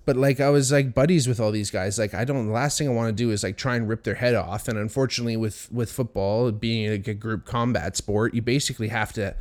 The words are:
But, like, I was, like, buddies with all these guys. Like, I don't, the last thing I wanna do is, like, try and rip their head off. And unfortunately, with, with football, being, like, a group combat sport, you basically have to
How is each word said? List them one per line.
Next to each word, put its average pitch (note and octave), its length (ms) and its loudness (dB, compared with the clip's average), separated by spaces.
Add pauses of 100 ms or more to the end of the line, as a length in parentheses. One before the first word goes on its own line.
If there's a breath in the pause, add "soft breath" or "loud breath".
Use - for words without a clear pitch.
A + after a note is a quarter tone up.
But, C3+ 120 2
like, C3+ 220 4
I C#3 120 4
was, C#3+ 200 4
like, C#3 240 4
buddies C#3+ 320 4
with A#2 140 0
all G#2+ 100 2
these G#2+ 220 -2
guys. G2+ 260 -2
Like, G#2+ 160 0
I G#2 100 0
don't, C3 220 -2
the G#2+ 60 -2
last C3+ 260 0
thing D3+ 80 0
I C3 60 2
wanna A#2 180 0
do A2 220 0
is, G2+ 100 -2
like, F#2+ 140 -4
try B2+ 180 -2
and A2+ 140 0
rip A2+ 160 -4
their G2+ 100 0
head B2 220 2
off. F#2 320 -4
And A2 100 -2
unfortunately, A#2 580 -2
with, A2+ 360 -4
with A#2 180 -2
football, A2+ 640 0
being, A2 360 -2
like, G#2+ 200 -2
a G#2+ 60 -2
group G#2+ 300 -6
combat A#2 520 -2
sport, G#2 360 0
you A#2 80 0
basically A#2+ 460 -2
have A2 280 -2
to G2 260 -4